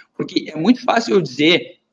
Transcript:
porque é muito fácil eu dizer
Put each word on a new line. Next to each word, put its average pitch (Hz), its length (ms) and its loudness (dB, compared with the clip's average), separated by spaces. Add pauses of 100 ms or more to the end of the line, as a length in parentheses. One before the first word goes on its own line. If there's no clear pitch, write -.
(160)
porque - 340 -6
é - 60 -14
muito 196 280 2
fácil 226 320 0
eu 190 60 4
dizer 147 580 0 (140)